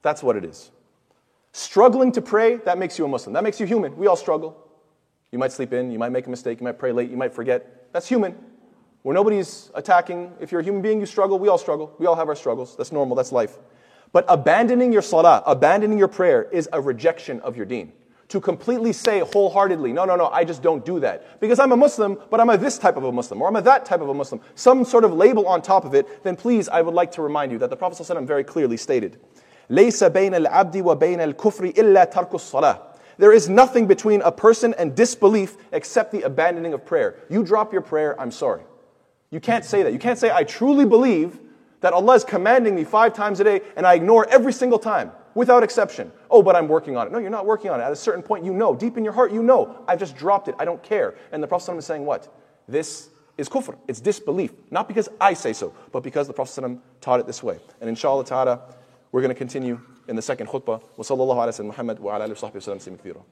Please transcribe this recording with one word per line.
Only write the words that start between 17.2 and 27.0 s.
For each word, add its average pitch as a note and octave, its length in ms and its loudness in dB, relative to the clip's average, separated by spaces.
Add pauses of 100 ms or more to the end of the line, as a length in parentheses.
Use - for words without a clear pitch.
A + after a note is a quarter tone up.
of A#2+ 160 -10
your G#2+ 100 -8
deen. G2 260 -10 (360)
To G3 120 -4
completely A3+ 540 -2
say G#3 260 -4
wholeheartedly, F#3 720 -2
"No, F3 140 -2
no, F3+ 100 0
no, E3 120 0
I F3 160 0
just D#3 180 -10
don't D#3+ 240 -2
do E3+ 140 -6
that. G#2 380 -8
Because A3+ 200 0
I'm C4+ 120 4
a B3 60 4
Muslim, A3 420 2 (120)
but A3+ 100 2
I'm A#3 80 4
a A3 80 4
this A#3+ 220 -2
type F3 180 2
of C3+ 80 -8
a B2+ 80 -4
Muslim, A#2+ 300 -6
or E3+ 60 0
I'm G#3+ 80 -2
a G#3 60 -2
that - 220 4
type F3 160 -2
of C#3+ 80 -6
a C3+ 60 -4
Muslim," C3+ 260 -8 (140)
some B3 320 4
sort A#3 180 4
of F#3+ 80 4
label G3+ 340 4
on F3+ 140 2
top F#3+ 240 2
of C#3 100 -8
it, - 280 0
then F3+ 140 -4
please, A3+ 340 0
I E3+ 100 2
would E3 140 -2
like F3 180 0